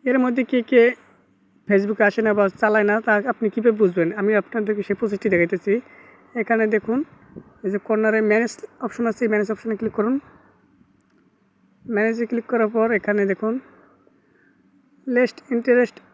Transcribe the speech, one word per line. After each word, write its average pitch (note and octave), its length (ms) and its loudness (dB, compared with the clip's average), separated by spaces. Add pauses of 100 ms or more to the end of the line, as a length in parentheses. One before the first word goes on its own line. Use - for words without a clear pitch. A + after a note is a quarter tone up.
(100)
এর C4 140 2
মধ্যে B3+ 260 0
কে B3+ 80 2 (120)
কে A#3+ 120 6 (840)
Facebook-এ G3+ 400 2
আসে G#3 180 -2
না A3 120 2
বা G#3 60 4 (160)
চালায় G#3+ 300 2
না, G#3 40 2 (120)
তা A3+ 60 2 (200)
আপনি A3+ 220 -4
কীভাবে A3+ 260 0
বুঝবেন? F3+ 280 2 (120)
আমি G3+ 120 0 (100)
আপনাদেরকে G#3 440 -6
সেই G3 140 -18
প্রসেসটি G#3 340 -4
দেখাইতেছি। F3 380 0 (720)
এখানে A3 220 0 (100)
দেখুন, A3 240 -2 (680)
এই F#3+ 80 -4
যে G3+ 140 -4
কর্নারে A3 340 0 (100)
ম্যানেজ A3+ 220 0 (320)
অপশন A#3+ 260 -6
আছে, G#3 140 -8
এই G#3+ 80 0
ম্যানেজ G#3 220 -2
অপশনে A3 260 -6
ক্লিক A3 200 -6
করুন। A#3+ 160 0 (1800)
ম্যানেজে A3+ 360 0
ক্লিক A#3 220 -4
করার A3+ 240 0
পর A3+ 100 2 (120)
এখানে G#3 240 -2 (100)
দেখুন A3 220 -4 (1600)
list B3 220 2 (160)
interest A#3+ 420 2 (180)